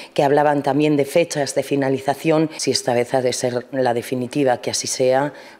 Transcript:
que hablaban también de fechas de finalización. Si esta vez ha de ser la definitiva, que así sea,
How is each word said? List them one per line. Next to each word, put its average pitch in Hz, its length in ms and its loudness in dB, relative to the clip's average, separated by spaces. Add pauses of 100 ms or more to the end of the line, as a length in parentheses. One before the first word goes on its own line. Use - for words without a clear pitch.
(140)
que 160 80 2
hablaban 147 400 4
también 147 340 2
de 139 80 2
fechas 147 520 -2
de 139 80 0
finalización. 139 920 0
Si - 140 -2
esta 123 240 0
vez 120 200 0
ha 135 60 2
de 123 120 0
ser 123 400 -4
la 127 220 0
definitiva, 123 640 -2
que - 100 -8
así - 160 -6
sea, 131 460 0 (280)